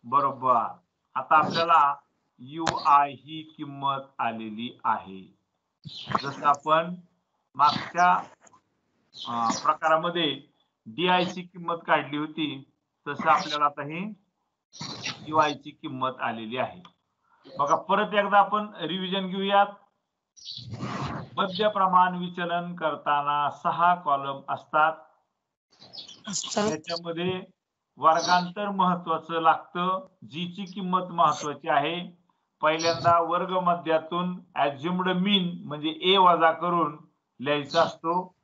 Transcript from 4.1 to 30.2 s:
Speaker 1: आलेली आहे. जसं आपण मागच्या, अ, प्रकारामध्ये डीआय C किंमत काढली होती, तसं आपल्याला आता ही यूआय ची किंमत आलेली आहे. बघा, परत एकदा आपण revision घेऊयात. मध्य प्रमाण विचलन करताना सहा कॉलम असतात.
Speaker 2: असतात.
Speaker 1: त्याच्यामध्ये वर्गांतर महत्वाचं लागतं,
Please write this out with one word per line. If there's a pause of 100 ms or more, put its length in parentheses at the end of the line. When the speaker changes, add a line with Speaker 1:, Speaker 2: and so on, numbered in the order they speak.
Speaker 1:
आलेली
आहे. (880)
जसं
आपण (600)
मागच्या, (1120)
अ,
प्रकारामध्ये (500)
डीआय
C
किंमत (100)
काढली
होती, (360)
तसं
आपल्याला
आता
ही (1120)
यूआय
ची
किंमत
आलेली
आहे. (760)
बघा,
परत
एकदा
आपण (140)
revision
घेऊयात. (1700)
मध्य
प्रमाण
विचलन
करताना
सहा
कॉलम
असतात. (1400)
Speaker 2:
असतात.
Speaker 1:
त्याच्यामध्ये (540)
वर्गांतर
महत्वाचं
लागतं, (220)